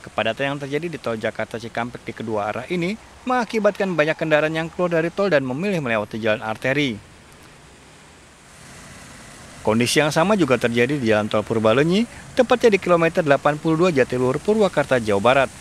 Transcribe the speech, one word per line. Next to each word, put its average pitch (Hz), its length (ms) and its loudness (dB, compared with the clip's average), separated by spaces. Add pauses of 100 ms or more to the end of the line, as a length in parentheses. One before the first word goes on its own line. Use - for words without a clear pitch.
Kepadatan 113 480 -4
yang 147 80 -8
terjadi 143 240 -6
di 160 160 -10
tol 117 160 -4
Jakarta 110 400 -6
Cikampek 117 480 -8
di 113 80 -12
kedua 107 400 -4
arah 107 160 -10
ini 175 240 -4 (320)
mengakibatkan 214 720 -2
banyak 151 240 0
kendaraan 156 320 2
yang 160 160 -4
keluar 170 320 -2
dari 165 80 -2
tol 196 240 -2
dan 135 160 2
memilih 170 320 -4
melewati 113 400 -2
jalan 110 240 0
arteri. 127 560 -2 (2750)
Kondisi 117 400 2
yang 151 80 0
sama 185 240 2
juga 131 240 2
terjadi 120 400 0
di 117 80 0
Jalan 107 240 2
Tol 107 80 2
Purbalenyi, 117 640 2 (320)
tepatnya 240 400 4
di - 0 -
kilometer 170 480 2
delapan 147 320 2
puluh 160 240 -2
dua 185 160 4
Jatiluhur, 127 480 0
Purwakarta, 190 560 2
Jawa 101 240 0
Barat. 127 260 4 (100)